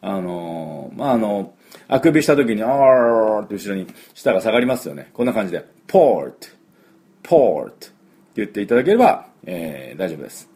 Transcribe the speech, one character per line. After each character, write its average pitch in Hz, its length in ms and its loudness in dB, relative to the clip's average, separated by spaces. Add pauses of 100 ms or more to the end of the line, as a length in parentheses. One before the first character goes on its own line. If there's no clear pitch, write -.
あ 98 200 -6
のー、 82 760 -10
ま 143 80 -6
あ、 139 60 0
あ 120 60 2
の、 104 360 -4 (340)
あ 135 120 0
く 160 120 2
び 151 100 2
し - 40 -2
た 151 100 4
時 120 180 0
に、 104 80 -4
orr 117 800 4
っ 95 40 -16
て 101 60 -12
後 101 140 -10
ろ 101 60 -6
に 95 120 -8 (280)
舌 - 180 -2
が 95 80 4
下 107 120 -2
が 117 80 4
り 123 60 0
ま 127 100 -2
す 123 120 -10
よ 73 60 -12
ね。 69 180 -18
こ 120 120 -4
ん - 20 0
な 123 60 -2
感 107 140 -2
じ 90 60 -8
で、 - 120 -6 (220)
ポー 107 440 2
ト、 - 180 -20 (720)
ポー 104 460 2
ト - 20 -16
っ - 80 -20
て - 120 -20 (460)
言 107 100 -4
っ - 20 -12
て 104 140 -8
い 98 40 -4
た 117 80 0
だ 123 100 4
け 175 80 2
れ 220 40 4
ば、 240 300 4 (180)
えー、 76 540 -12
大 92 100 -4
丈 82 80 -8
夫 - 20 -16
で - 120 -14
す。 - 260 -20